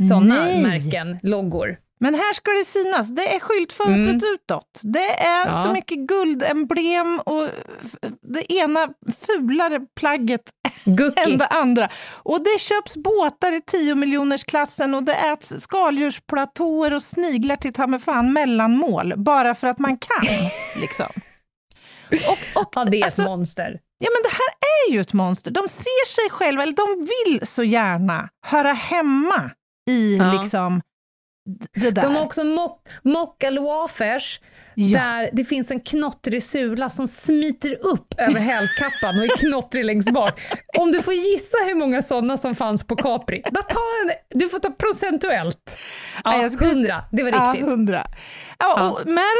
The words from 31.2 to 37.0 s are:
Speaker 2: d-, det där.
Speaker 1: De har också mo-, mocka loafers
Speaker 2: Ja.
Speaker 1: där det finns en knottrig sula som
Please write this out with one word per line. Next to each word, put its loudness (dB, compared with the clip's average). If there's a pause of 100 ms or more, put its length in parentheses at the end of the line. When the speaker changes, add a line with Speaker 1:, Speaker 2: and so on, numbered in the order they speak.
Speaker 2:
d-, -14
det 0
där. 0
Speaker 1:
De 2
har 0
också -6
mo-, -2 (260)
mocka 0
loafers -4 (380)
Speaker 2:
Ja. 4
Speaker 1:
där -2
det 0
finns -4
en -4
knottrig -4
sula -2
som -4